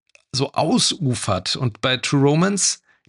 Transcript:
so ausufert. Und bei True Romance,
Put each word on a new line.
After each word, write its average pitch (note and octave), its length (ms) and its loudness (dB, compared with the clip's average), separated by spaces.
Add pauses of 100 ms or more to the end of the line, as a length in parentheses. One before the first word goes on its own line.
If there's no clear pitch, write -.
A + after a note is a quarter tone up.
(320)
so B2+ 200 -2
ausufert. B2+ 1040 0
Und A#2+ 260 -6
bei B2+ 160 0
True C#3 240 0
Romance, E3+ 560 2 (300)